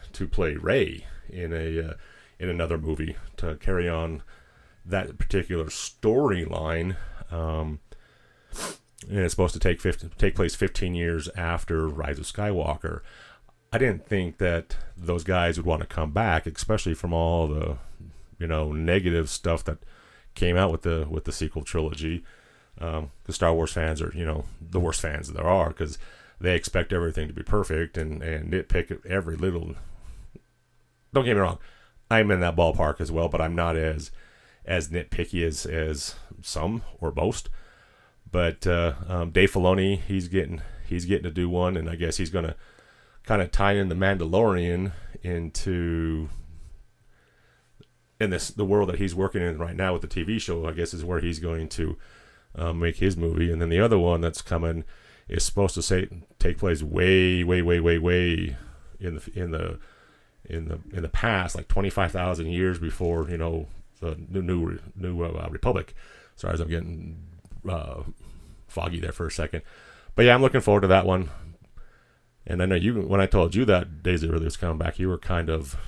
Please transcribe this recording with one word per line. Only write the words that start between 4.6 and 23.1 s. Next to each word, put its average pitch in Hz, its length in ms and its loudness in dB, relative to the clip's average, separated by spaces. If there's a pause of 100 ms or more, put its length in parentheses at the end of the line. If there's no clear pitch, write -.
that 95 340 -4
particular 87 480 0
storyline. 87 1300 0 (340)
Um, 78 480 -4 (1300)
and 101 120 -2
it's 87 120 2
supposed 90 220 2
to - 60 -8
take 87 200 4
fif-, - 380 -4
take 98 180 4
place 90 180 2
fifteen 90 420 0
years 85 340 -2
after 82 580 -2
Rise 71 320 -4
of 78 60 -10
Skywalker. 82 760 -2 (720)
I 117 40 2
didn't 117 280 0
think 92 340 -2
that 85 360 0 (220)
those 87 260 -2
guys 87 320 2
would 82 100 -4
wanna 78 200 0
come 78 260 -4
back, 90 340 2
especially 85 480 -2
from 85 200 -4
all 82 340 2
the, 76 300 -2 (600)
you 85 80 -6
know, 78 280 -2
negative 82 560 2
stuff - 340 -2
that 76 140 -4 (580)
came 87 220 2
out 90 160 4
with 80 80 -2
the, 80 280 0
with 80 140 -4
the 80 80 -4
sequel 78 320 -4
trilogy. 80 580 -4 (600)
Um, 80 300 -6 (120)